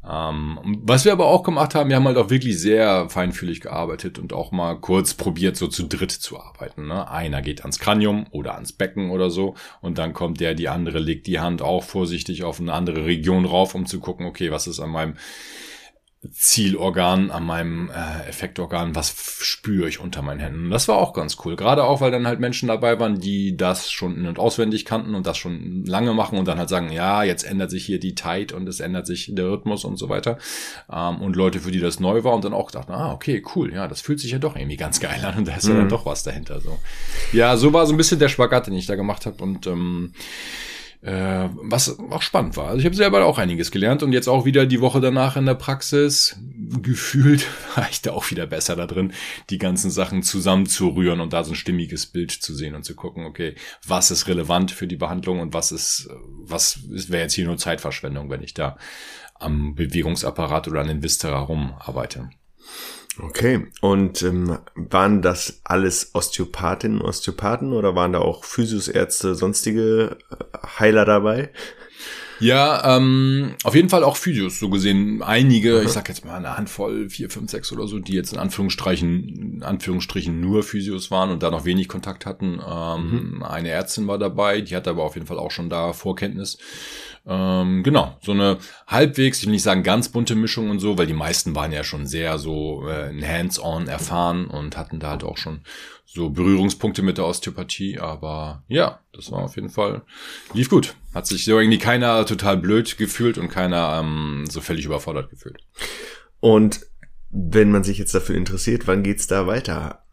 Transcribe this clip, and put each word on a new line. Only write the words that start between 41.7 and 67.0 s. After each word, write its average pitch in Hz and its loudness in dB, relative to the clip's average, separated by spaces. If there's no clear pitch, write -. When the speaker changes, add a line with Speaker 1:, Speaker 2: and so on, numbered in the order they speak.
Speaker 1:
auch - -6
spannend - 0
war. 73 -6
Also 110 -2
ich 135 4
hab 175 2
selber 196 6
auch 151 6
einiges 87 0
gelernt 117 2
und 139 2
jetzt 123 4
auch 127 4
wieder 135 6
die 127 4
Woche 127 4
danach 131 2
in 135 2
der 131 4
Praxis 143 2
gefühlt 139 6
<laughs> - -10
war 110 0
ich - -6
da - -4
auch - -4
wieder 85 -4
besser 80 -2
da 87 -4
drin, 92 0
die 92 -4
ganzen 92 0
Sachen 92 0
zusammenzurühren 92 2
und 80 -6
da 82 0
so 80 -8
ein 82 -6
stimmiges 87 -4
Bild 87 -6
zu - -8
sehen 73 -8
und 76 -14
zu 85 -12
gucken, 85 -12
okay, 78 -8
was 90 2
ist 90 -2
relevant 87 2
für - -8
die 87 -6
Behandlung 90 -4
und 80 -8
was 82 -2
ist, - -4
was - -2
ist, 92 -8
wäre 85 0
jetzt 76 -2
hier 92 0
nur 85 -2
Zeitverschwendung, 71 -4
wenn 69 -8
ich - -16
da 69 -4
am 73 -2
Bewegungsapparat 78 -2
oder 78 -2
an 76 -2
den 76 -4
Viscera 76 -2
rumarbeite. 67 -6
Speaker 2:
Okay, - 0
und, 98 4
ähm, 87 0
waren 95 4
das - 0
alles 92 0
Osteopathinnen 95 -2